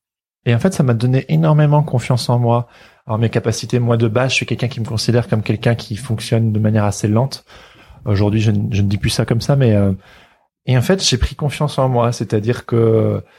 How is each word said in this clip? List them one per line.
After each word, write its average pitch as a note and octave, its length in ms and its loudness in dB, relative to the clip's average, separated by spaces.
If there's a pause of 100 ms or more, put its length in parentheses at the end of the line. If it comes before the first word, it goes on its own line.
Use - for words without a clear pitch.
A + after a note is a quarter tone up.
(460)
Et A#2+ 80 2
en A#2 40 2
fait, F#3+ 160 0
ça - 80 0
m'a B2 120 2
donné B2+ 340 0
énormément D3+ 540 4
confiance B2+ 460 -2
en A#2+ 100 2
moi. A#2 280 2 (400)
Alors A2 120 -2
mes A2+ 120 0
capacités, A2+ 480 -2
moi A#2 180 2
de A2+ 120 2
base, B2 220 0
je - 60 -2
suis A#2+ 100 -4
quelqu'un A#2 220 -4
qui - 120 -8
me G#2+ 60 -6
considère A#2 420 0
comme A2 140 0
quelqu'un A#2 320 0
qui - 220 -6
fonctionne A2+ 560 -2
de G#2+ 60 0
manière G#2+ 260 2
assez G#2 240 -2
lente. A#2 360 -2 (600)
Aujourd'hui, G#2 360 0
je A2 100 2
ne, G#2 220 -2
je G2 100 0
ne G2+ 60 0
dis G2+ 100 -2
plus - 120 -2
ça A#2+ 140 -2
comme A#2 160 0
ça, C#3+ 160 0
mais, A#2+ 180 4
euh... G2 180 2 (720)
et C3 100 2
en A#2+ 60 2
fait, F#3+ 200 0
j'ai - 160 0
pris - 160 -2
confiance D3 440 -4
en C3 100 2
moi, A#2+ 240 0
c'est-à-dire A2+ 540 -4
que A2 560 2 (160)